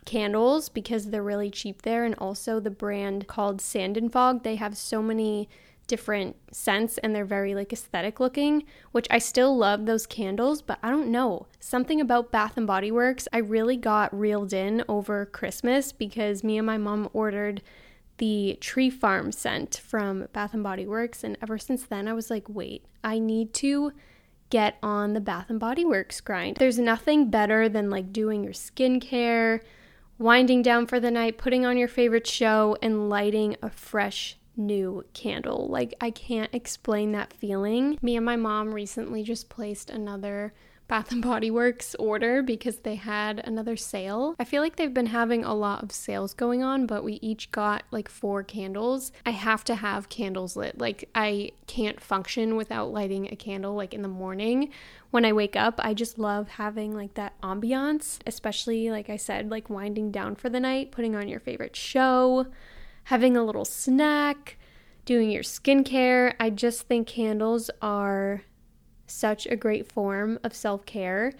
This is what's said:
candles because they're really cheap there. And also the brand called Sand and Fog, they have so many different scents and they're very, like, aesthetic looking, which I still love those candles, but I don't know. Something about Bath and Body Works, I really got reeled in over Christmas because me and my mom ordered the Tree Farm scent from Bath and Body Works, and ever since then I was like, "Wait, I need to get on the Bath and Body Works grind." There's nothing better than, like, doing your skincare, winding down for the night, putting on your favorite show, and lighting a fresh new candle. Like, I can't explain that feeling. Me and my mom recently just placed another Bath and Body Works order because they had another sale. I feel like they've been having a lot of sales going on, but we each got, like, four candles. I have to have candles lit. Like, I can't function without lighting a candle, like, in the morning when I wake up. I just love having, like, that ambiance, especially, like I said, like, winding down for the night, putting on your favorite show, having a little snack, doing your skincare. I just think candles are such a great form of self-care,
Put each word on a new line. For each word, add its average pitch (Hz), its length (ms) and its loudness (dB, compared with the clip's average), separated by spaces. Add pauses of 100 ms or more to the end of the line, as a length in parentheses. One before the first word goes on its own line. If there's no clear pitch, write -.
candles 233 640 2
because 214 420 -4
they're 208 100 -2
really 202 300 -2
cheap - 320 -10
there. 233 200 0
And 226 120 0
also 202 440 -4
the 208 120 -2
brand 202 560 -4
called 202 340 -2
Sand 196 340 -2
and 226 160 -2
Fog, 254 320 4
they 220 120 -2
have 208 200 -6
so 220 280 -2
many 214 460 0 (380)
different 214 500 -2 (160)
scents 214 460 0
and 220 140 0
they're 208 120 -2
very, 196 280 0
like, 202 200 -4
aesthetic 196 480 -4
looking, 285 420 2 (300)
which 233 180 2
I 233 60 6
still 254 400 4
love 208 280 4
those 226 220 0
candles, 226 540 -2
but - 200 -6
I 220 80 -2
don't 269 220 2
know. 233 360 0 (120)
Something 254 400 0
about 240 320 2
Bath 214 240 0
and 233 100 0
Body 202 260 0
Works, 247 420 2
I 226 60 2
really 226 360 2
got 214 420 2
reeled 208 360 0
in 202 340 0
over 208 380 -2
Christmas 247 680 -2
because 208 540 -4
me 214 120 2
and 220 80 0
my 220 120 0
mom 208 340 -2
ordered 208 500 -2 (580)
the 208 420 0
Tree 262 280 2
Farm 214 440 0
scent - 500 -6
from 196 480 -4
Bath 208 220 -6
and 214 100 -2
Body 190 240 -6
Works, 226 380 -4
and 208 160 -6
ever 220 160 -6
since 247 260 -4
then 202 240 -6
I 220 60 -2
was 226 160 -6
like, 214 180 -4
"Wait, - 380 -10 (180)
I 220 160 0
need 220 360 0
to 285 360 0 (580)
get 214 320 2
on 208 300 0
the 214 80 0
Bath 190 300 -6
and 220 100 -2
Body 247 240 0
Works 214 380 0
grind." 185 360 -4
There's 254 220 6
nothing 240 500 4
better 220 380 4
than, 208 220 0
like, 196 240 -4
doing 214 320 0
your 196 80 -8
skincare, 233 1080 2 (580)
winding 247 440 8
down 240 240 6
for 247 160 0
the 240 100 2
night, 226 260 0
putting 254 280 2
on 247 120 4
your 240 120 2
favorite 233 380 2
show, 214 540 4
and 214 280 2
lighting 208 520 2
a - 80 -4
fresh - 680 -6 (200)
new 202 460 -2 (100)
candle. - 560 -4
Like, 240 320 -2
I 233 100 -2
can't 226 420 -4
explain 214 600 -2
that 208 200 -6
feeling. 214 680 0
Me 240 160 2
and 226 80 0
my 240 100 0
mom 214 380 -2
recently 208 500 -6
just 226 260 -8
placed 208 400 -10
another 202 640 -6 (360)
Bath 220 240 -2
and 240 80 0
Body 226 280 0
Works 240 480 2
order 226 460 2
because 240 360 -4
they 214 160 -6
had 208 440 -4
another 220 380 -4
sale. 214 600 -4
I 247 60 -2
feel 285 180 0
like 311 140 0
they've 302 180 -2
been 247 120 2
having 233 400 0
a 220 100 -2
lot 208 260 -2
of 214 120 -10
sales 196 400 -6
going 247 300 0
on, 262 220 0
but 214 200 -2
we 214 160 -4
each 220 300 -6
got, 208 400 -2
like, 220 180 -6
four 202 340 -4
candles. 214 720 -4 (120)
I 240 40 -2
have 214 340 0
to 240 120 -2
have 202 340 -4
candles 190 480 -6
lit. - 200 -4
Like, 233 380 -4
I 208 360 -2 (140)
can't 214 360 -4
function 220 560 -2
without 220 340 -4
lighting 196 400 -4
a 208 60 -12
candle, 196 360 -8
like, 202 200 -6
in 214 80 -8
the 196 80 -6
morning 202 600 -2 (420)
when 240 120 6
I 220 80 6
wake 208 240 2
up. 214 260 2
I 214 120 0
just 226 260 -6
love 208 300 -2
having, 214 440 -6
like, 202 200 -10
that - 280 -8
ambiance, 262 840 -2
especially, 226 640 -4
like 214 180 -6
I 208 60 -6
said, 208 340 -6
like, 220 200 -8
winding 208 420 -4
down 202 240 -4
for 254 140 -4
the 247 100 -2
night, 262 320 -2
putting 226 240 -2
on 208 140 -6
your 220 100 -8
favorite - 380 -10
show, 254 720 4 (580)
having 247 300 6
a 233 80 4
little 214 220 -2
snack, 285 920 2 (480)
doing 233 260 4
your 202 100 -2
skincare. 254 960 4
I 226 120 2
just 233 320 -2
think 233 240 0
candles 220 640 0 (100)
are 202 600 -2 (640)
such - 400 -2
a - 80 -2
great 214 360 0
form 202 520 -2
of 226 100 -4
self-care, 202 880 -4